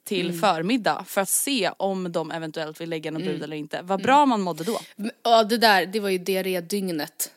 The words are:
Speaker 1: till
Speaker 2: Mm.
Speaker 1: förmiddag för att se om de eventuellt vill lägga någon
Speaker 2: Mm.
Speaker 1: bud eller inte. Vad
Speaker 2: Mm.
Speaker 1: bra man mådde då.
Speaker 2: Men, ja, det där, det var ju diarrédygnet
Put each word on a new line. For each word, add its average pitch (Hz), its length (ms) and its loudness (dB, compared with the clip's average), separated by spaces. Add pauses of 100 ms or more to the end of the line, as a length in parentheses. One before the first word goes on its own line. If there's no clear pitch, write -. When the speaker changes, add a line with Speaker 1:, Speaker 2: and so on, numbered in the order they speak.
Speaker 1:
till 175 260 -2
Speaker 2:
Mm. 170 100 -4
Speaker 1:
förmiddag 185 680 2
för - 140 -2
att 190 80 -2
se 240 480 0
om 190 340 -2
de 160 200 -4
eventuellt 160 500 -8
vill 165 80 -8
lägga 160 220 -6
någon 160 100 -6
Speaker 2:
Mm. 185 120 -4
Speaker 1:
bud 165 100 -8
eller 156 140 -8
inte. 147 240 -8
Vad 190 180 -4
Speaker 2:
Mm. 196 40 -6
Speaker 1:
bra 277 220 6
man 226 160 2
mådde 165 220 -4
då. 208 160 -4 (160)
Speaker 2:
Men, 208 160 -8 (120)
ja, 226 200 6
det 220 140 0
där, 202 280 6
det 196 140 -4
var 202 100 -2
ju 190 80 2
diarrédygnet 185 1200 -4